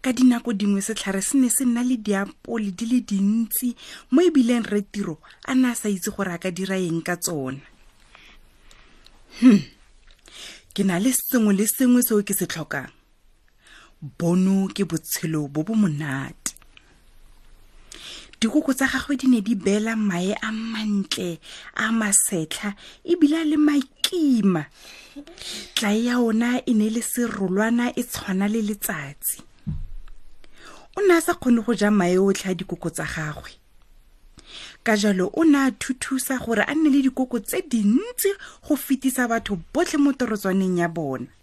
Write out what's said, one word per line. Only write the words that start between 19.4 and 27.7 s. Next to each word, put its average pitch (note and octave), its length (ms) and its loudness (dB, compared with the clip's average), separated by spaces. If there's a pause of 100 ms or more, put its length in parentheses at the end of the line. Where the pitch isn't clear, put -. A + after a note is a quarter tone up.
di A3+ 80 0
beela G#3+ 480 0
mae F#3 320 0
a - 160 -6
mantle, G#3+ 880 -4 (400)
a A3 160 0
masetlha, G3+ 800 0 (320)
ebile D#4+ 320 4
a E4 80 -2
le D4+ 160 2
makima. C4 1040 2 (1120)
Tlai A3 320 0
ya A#3+ 160 0
ona A#3 400 0
e B3+ 80 -2
ne G#3+ 160 2
e - 20 -2
le A3+ 140 -4
serolwana, A3 880 -2